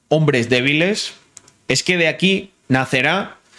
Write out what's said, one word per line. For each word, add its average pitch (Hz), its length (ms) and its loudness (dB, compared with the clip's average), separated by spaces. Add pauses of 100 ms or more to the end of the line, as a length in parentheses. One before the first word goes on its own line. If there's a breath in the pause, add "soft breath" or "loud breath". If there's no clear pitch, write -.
hombres 143 400 2
débiles, 143 680 0 (540)
es 135 140 0
que 180 160 -2
de 165 100 2
aquí 190 420 -2 (180)
nacerá 135 680 -2 (220 soft breath)